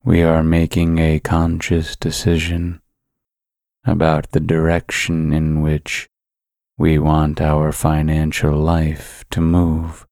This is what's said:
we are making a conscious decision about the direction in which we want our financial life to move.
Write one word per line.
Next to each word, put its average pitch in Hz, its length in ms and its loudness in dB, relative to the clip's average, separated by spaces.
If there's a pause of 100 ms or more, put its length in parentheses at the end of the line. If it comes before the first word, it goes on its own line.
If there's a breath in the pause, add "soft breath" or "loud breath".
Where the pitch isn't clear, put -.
we 85 180 4
are 82 220 4
making 82 560 2
a 78 200 2
conscious 82 760 -2
decision 85 840 -4 (1040)
about 80 460 0
the 78 80 0
direction 80 920 0
in 78 280 0
which - 480 -4 (680)
we 78 220 2
want 78 420 0
our 76 300 0
financial 78 840 0
life 78 760 -2
to 85 100 -4
move. 82 720 0